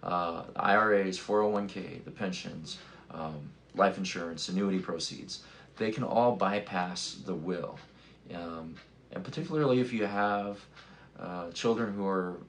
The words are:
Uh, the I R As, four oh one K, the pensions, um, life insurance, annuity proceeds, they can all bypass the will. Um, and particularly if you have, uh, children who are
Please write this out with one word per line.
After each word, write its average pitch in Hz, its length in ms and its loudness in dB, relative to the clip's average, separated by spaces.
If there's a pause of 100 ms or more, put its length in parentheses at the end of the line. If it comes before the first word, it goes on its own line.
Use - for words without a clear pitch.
Uh, 87 400 -2 (120)
the - 80 -4
I 98 120 6
R 107 200 6
As, 95 240 2
four 104 240 2
oh 104 80 4
one 101 180 0
K, - 360 -8
the - 60 -12
pensions, - 680 -6 (320)
um, 78 400 -8 (240)
life 95 240 6
insurance, 85 500 -4
annuity 95 300 2
proceeds, - 680 -6 (320)
they 110 140 0
can 120 140 -2
all 120 300 6
bypass 95 800 0 (100)
the 92 100 -4
will. 85 440 -4 (560)
Um, 82 400 -8 (380)
and 95 100 -6
particularly 139 580 2
if 123 120 0
you 107 140 2
have, 101 520 0 (600)
uh, 90 340 -8
children 113 420 2
who 101 120 -2
are 92 320 0 (100)